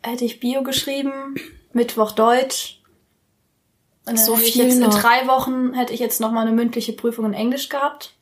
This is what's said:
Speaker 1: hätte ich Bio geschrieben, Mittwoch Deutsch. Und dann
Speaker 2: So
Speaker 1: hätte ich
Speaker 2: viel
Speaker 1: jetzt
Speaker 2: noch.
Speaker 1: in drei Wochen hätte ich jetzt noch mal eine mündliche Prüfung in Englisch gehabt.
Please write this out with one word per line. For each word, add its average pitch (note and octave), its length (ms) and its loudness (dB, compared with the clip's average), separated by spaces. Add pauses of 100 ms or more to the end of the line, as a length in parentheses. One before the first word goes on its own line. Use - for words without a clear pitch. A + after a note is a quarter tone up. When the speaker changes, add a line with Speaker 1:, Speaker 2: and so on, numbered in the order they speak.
Speaker 1:
hätte A#3+ 220 -6
ich A#3 160 -4
Bio C4 240 -2
geschrieben, C4+ 720 -4 (380)
Mittwoch A#3 400 0
Deutsch. B3 680 0 (1200)
Und A3+ 120 -4
dann A3 80 2
Speaker 2:
So A3+ 120 2
Speaker 1:
hätte A3+ 100 2
ich A#3 60 0
Speaker 2:
viel B3 140 4
Speaker 1:
jetzt B3+ 120 4
Speaker 2:
noch. G#3+ 160 4
Speaker 1:
in G#3 60 2
drei B3+ 260 4
Wochen B3+ 460 0
hätte B3 200 -2
ich A#3 60 -8
jetzt A#3 220 -2
noch A3+ 100 0
mal A3+ 160 0
eine A3+ 80 2
mündliche A#3 380 -2
Prüfung A#3 320 -4
in G#3 80 -2
Englisch B3 340 -2
gehabt. C#4+ 540 -4